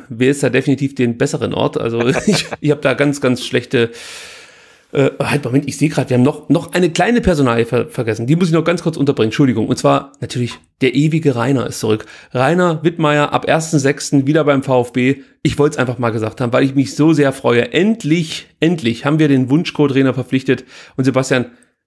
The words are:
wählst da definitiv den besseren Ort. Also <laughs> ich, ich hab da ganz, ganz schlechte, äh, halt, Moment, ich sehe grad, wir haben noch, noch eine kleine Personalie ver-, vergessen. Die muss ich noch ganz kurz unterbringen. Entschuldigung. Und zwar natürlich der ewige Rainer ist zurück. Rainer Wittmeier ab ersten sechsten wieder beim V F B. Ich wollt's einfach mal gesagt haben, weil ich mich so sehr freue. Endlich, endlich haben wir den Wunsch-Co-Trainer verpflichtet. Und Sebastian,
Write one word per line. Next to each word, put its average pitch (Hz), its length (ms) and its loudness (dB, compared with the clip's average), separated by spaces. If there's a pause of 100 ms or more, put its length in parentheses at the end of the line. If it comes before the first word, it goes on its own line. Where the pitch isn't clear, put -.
(100)
wählst 127 320 0
da 135 80 0
definitiv 135 440 0
den 117 220 0
besseren 131 380 -2
Ort. 120 260 0
Also 117 280 0
<laughs> - 180 0
ich, 208 200 0 (140)
ich 143 100 0
hab 143 120 -2
da 139 100 0
ganz, 143 300 0
ganz 127 240 -2
schlechte, 123 440 -2 (1000)
äh, 139 260 2
halt, 143 260 -4
Moment, 135 220 0
ich - 120 -10
sehe 147 100 0
grad, 139 220 -4
wir 123 80 2
haben 123 40 4
noch, 143 280 -2
noch 160 240 0
eine 180 160 2
kleine 214 320 0
Personalie 131 420 2
ver-, 117 240 -2
vergessen. 113 380 -4
Die 147 100 2
muss 180 120 0
ich 156 40 0
noch 160 120 2
ganz 175 180 0
kurz - 160 -4
unterbringen. 135 300 2
Entschuldigung. 113 380 2
Und 135 120 -2
zwar 139 420 0
natürlich 120 380 -6 (240)
der 131 120 2
ewige 151 400 2
Rainer 120 320 0
ist - 140 -10
zurück. 110 240 -2 (300)
Rainer 160 500 2
Wittmeier 147 480 2
ab - 160 -2
ersten 160 300 0
sechsten 135 480 0
wieder 151 180 2
beim 139 180 2
V 127 200 2
F 120 100 -6
B. 131 300 0 (200)
Ich 135 160 -2
wollt's 156 200 2
einfach 123 180 -2
mal 120 140 -2
gesagt 110 320 -4
haben, 117 100 -2
weil 135 120 4
ich 135 100 -2
mich 135 200 0
so 160 200 4
sehr 139 180 2
freue. 120 400 0
Endlich, 175 760 0 (120)
endlich 151 460 0
haben 151 120 2
wir 156 100 4
den 131 200 2
Wunsch-Co-Trainer 135 640 2
verpflichtet. 131 520 -2 (320)
Und 135 80 -2
Sebastian, 127 420 0 (400)